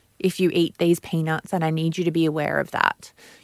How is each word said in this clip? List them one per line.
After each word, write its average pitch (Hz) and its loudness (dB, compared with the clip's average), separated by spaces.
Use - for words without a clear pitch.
if 185 0
you 185 4
eat 170 0
these 170 2
peanuts, 160 -4
and 170 0
I 160 2
need 160 -2
you 180 -2
to 170 0
be 165 2
aware 151 0
of - -10
that. - -2